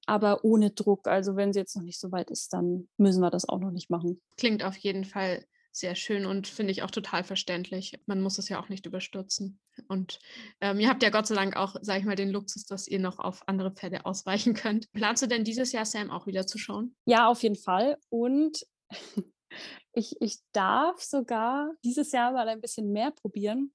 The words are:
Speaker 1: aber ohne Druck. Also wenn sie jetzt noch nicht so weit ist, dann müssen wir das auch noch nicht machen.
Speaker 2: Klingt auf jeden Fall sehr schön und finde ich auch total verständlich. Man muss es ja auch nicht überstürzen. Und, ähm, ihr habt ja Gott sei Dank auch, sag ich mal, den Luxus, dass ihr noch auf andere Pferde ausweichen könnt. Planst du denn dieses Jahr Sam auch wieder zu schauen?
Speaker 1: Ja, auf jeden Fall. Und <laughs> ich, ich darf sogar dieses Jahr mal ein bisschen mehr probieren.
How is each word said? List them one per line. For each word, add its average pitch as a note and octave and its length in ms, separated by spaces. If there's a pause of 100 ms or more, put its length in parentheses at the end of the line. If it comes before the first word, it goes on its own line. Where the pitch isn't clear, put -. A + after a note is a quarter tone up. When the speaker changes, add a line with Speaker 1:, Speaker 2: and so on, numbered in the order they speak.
Speaker 1:
aber G#3 380
ohne G#3+ 280
Druck. G3+ 360
Also F#3+ 280
wenn G3+ 180
sie G3 60
jetzt - 160
noch F#3 80
nicht F3 160
so F3+ 120
weit F3+ 200
ist, - 220
dann F3 340 (100)
müssen F#3+ 240
wir F3 80
das F3+ 180
auch F#3+ 120
noch F#3+ 120
nicht F3 180
machen. F3 320 (160)
Speaker 2:
Klingt G#3+ 260
auf F#3+ 140
jeden F#3+ 280
Fall F#3+ 400 (260)
sehr F3 220
schön G3+ 320
und G3 220
finde G3+ 240
ich F#3+ 100
auch F#3 80
total F#3 340
verständlich. F#3 840
Man G3 140
muss F#3+ 180
es F#3+ 100
ja G3 100
auch - 100
nicht F#3+ 180
überstürzen. F#3+ 720 (280)
Und, F#3+ 300 (420)
ähm, G3+ 200
ihr A3 100
habt B3+ 140
ja G#3 80
Gott A3 160
sei G#3+ 80
Dank G3 200
auch, G3 260
sag G3 180
ich F#3+ 60
mal, G3+ 100
den G3 160
Luxus, G3+ 340
dass G3 220
ihr G3 120
noch F#3 200
auf - 280
andere F#3+ 240
Pferde F#3+ 360
ausweichen G#3 480
könnt. G#3+ 380
Planst G#3+ 280
du C4 60
denn A3+ 160
dieses A#3+ 280
Jahr A3 140
Sam G#3 240
auch - 160
wieder F#3+ 220
zu - 100
schauen? G#3+ 380 (100)
Speaker 1:
Ja, A#3 220
auf A#3+ 160
jeden G#3 140
Fall. A3+ 400 (120)
Und C4+ 560 (240)
<laughs> - 440 (600)
ich, - 280
ich A3 180 (120)
darf A#3 500
sogar C4 680 (120)
dieses C4+ 280
Jahr B3 200
mal A#3+ 180
ein A3 120
bisschen G#3+ 300
mehr A3+ 200
probieren. G#3+ 640